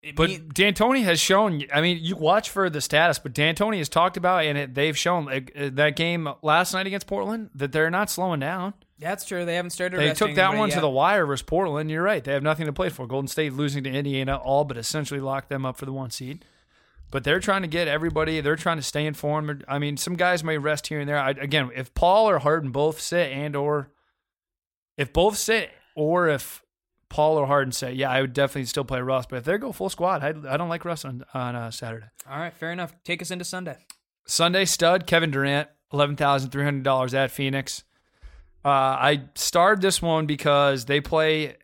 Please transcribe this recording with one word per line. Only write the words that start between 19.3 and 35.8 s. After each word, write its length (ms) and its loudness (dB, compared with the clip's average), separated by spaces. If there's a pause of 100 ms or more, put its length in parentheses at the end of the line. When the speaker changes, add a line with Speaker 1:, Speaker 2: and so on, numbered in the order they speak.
Speaker 2:
I 120 -4
mean, 180 -2
some 180 -4
guys 300 2
may 120 0
rest 300 -2
here 140 -4
and 80 -6
there. 100 0
I, 120 0
again, 440 0
if 180 -10
Paul 360 4
or 100 4
Harden 320 0
both 300 0
sit 320 0
and 220 -6
or, 360 -2 (1080)
if 140 -4
both 260 4
sit 340 -2 (240)
or 340 2
if 340 -4 (460)
Paul 280 4
or 100 0
Harden 260 2
sit, 220 -6
yeah, 140 -2
I 120 2
would 120 -2
definitely 320 0
still 200 -4
play 160 -4
Russ. 240 -2
But 120 -10
if 60 -8
they 140 0
go 160 -6
full 160 -4
squad, 340 -2
I, 60 0 (240)
I 40 -2
don't 120 -4
like 160 -6
Russ 180 -6
on, 300 -10
on, 220 -4
uh, 140 -8
Saturday. 360 -10 (240)
Speaker 1:
All 100 -10
right, 160 -10
fair 160 -8
enough. 220 -8 (100)
Take 180 -4
us 80 -10
into 160 -8
Sunday. 320 -10 (480)
Speaker 2:
Sunday, 400 4
stud, 400 4
Kevin 260 4
Durant, 360 0 (240)